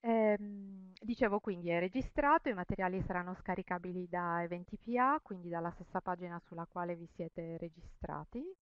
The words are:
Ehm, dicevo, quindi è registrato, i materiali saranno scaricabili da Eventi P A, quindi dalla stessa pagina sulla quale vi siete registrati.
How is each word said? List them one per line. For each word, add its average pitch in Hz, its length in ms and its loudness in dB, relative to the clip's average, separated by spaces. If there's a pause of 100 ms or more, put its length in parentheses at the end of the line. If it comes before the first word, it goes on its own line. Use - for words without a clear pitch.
Ehm, 202 1000 2
dicevo, 214 380 2
quindi 175 300 -2
è 170 100 4
registrato, 277 720 4
i 226 40 0
materiali 185 540 0
saranno 180 260 -2
scaricabili 180 760 -4
da 170 360 0
Eventi 175 340 -6
P 233 200 -4
A, 269 260 6
quindi 175 260 -10
dalla 170 220 -2
stessa - 300 -6
pagina 175 440 -4
sulla 170 220 -8
quale 175 280 -4
vi 170 200 -14
siete 165 420 -8
registrati. 165 880 -8 (160)